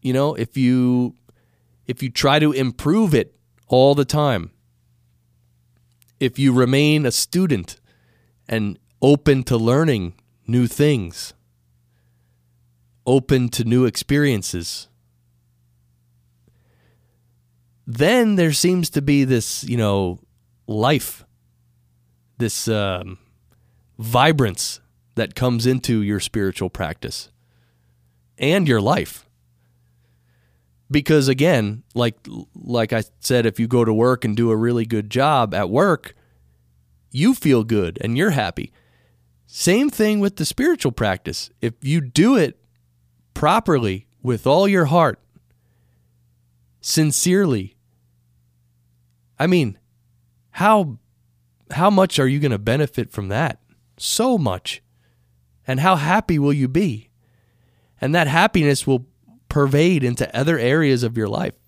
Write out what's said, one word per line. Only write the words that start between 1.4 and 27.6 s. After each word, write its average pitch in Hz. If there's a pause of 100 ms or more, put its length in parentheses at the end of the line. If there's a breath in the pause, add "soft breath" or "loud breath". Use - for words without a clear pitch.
if 123
you 135
try 139
to 151
improve 143
it - (300)
all 135
the 143
time, 135 (1700)
if 131
you 135
remain 143
a 123
student 156 (720)
and 107 (240)
open 139
to 120
learning 117 (320)
new 123
things, 123 (1700)
open 127
to -
new 123
experiences, 117 (3000)
then 208
there 160
seems 180
to -
be 143
this, 127
you 120
know, 98 (480)
life, 117 (1120)
this, 117
um, 95 (800)
vibrance 120 (340)
that 110
comes 123
into 123
your 101
spiritual 95
practice - (1080)